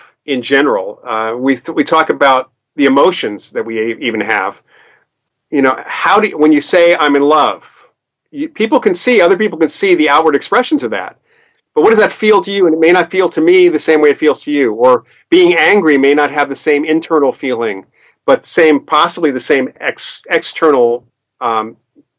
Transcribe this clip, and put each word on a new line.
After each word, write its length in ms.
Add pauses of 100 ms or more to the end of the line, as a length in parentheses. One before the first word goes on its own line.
(260)
in 160
general, 640
uh, 340
we 200
th-, 180
we 80
talk 260
about 420 (260)
the 80
emotions 680
that 140
we 140
e-, 200
even 220
have. 340 (920)
You 140
know, 220
how 360
do 80
you, 80
when 160
you 80
say, 340
"I'm 220
in 40
love," 420 (680)
you, 160
people 320
can 160
see, 240
other 180
people 220
can 100
see 260
the 140
outward 280
expressions 460
of 80
that. 280 (580)
But 60
what 80
does 80
that 120
feel 300
to 100
you? 140
And 80
it 60
may 120
not 200
feel 180
to 100
me 300
the 100
same 220
way 80
it 80
feels 280
to 60
you. 220
Or 320 (240)
being 240
angry 460
may 160
not 160
have 180
the 60
same 280
internal 480
feeling, 540 (400)
but 220
same, 360
possibly 460
the 100
same 400
ex-, 480
external, 800 (340)
um, 380 (420)